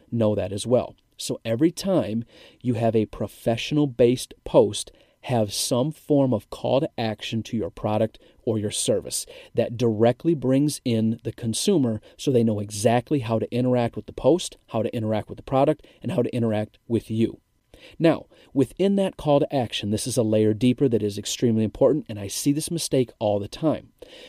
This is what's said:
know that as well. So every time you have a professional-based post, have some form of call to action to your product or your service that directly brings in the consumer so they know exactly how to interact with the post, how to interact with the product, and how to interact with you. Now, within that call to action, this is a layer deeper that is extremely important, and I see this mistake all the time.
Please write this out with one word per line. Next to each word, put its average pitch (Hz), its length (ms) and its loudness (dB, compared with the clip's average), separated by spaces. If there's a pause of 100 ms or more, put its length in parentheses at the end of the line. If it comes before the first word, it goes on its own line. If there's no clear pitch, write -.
(120)
know 107 240 2
that 98 160 -4
as 101 160 -6
well. 120 260 2 (220)
So - 280 -8
every 120 280 2
time 120 520 -2 (360)
you 120 140 -2
have 113 200 2
a 107 120 2
professional-based 123 1300 0 (100)
post, 104 480 2 (340)
have 110 260 0
some 131 380 -2
form 139 420 0
of - 180 -4
call 123 300 0
to 156 180 -2
action 110 460 -4
to - 120 -6
your 95 140 -4
product 110 480 -2 (260)
or 110 140 0
your 104 140 -2
service - 520 -2 (300)
that 117 220 -2
directly 117 580 2
brings 135 500 0
in 113 380 0
the 117 100 -6
consumer 120 680 0 (160)
so - 140 -4
they 120 140 4
know 110 140 2
exactly 120 640 0
how 113 180 -2
to - 140 -4
interact 123 440 0
with 104 100 -10
the - 60 -16
post, - 440 0 (120)
how 113 140 -2
to 107 120 -4
interact 110 340 -4
with 101 80 -14
the - 60 -18
product, 131 440 0 (160)
and 123 100 -4
how 123 100 2
to 120 120 -4
interact 110 440 -2 (100)
with 113 200 -2
you. 113 320 0 (600)
Now, - 260 2 (260)
within 185 440 0
that 190 200 -2
call 143 220 2
to 147 160 -2
action, 110 360 -2
this 107 180 -2
is 117 80 -6
a 123 80 2
layer 107 300 2
deeper 123 340 2
that 113 140 0
is 101 160 -4
extremely 110 440 0
important, 135 460 2
and 104 100 -10
I 101 80 -8
see - 260 -2
this 151 180 -4
mistake 143 400 -2 (100)
all 104 180 2
the 101 100 -6
time. - 420 -4 (380)